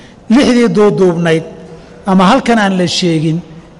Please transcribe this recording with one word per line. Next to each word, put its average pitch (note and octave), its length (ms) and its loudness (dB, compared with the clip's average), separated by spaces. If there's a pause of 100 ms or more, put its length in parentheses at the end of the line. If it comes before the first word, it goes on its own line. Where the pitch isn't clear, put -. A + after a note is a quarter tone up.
(300)
Lixdii A#3+ 400 2
duuduubnayd E3+ 760 0 (640)
ama F#3+ 200 2
halkan A#3 340 2
aan G3 180 -2
la F3+ 100 -2
sheegin, E3 500 -2 (420)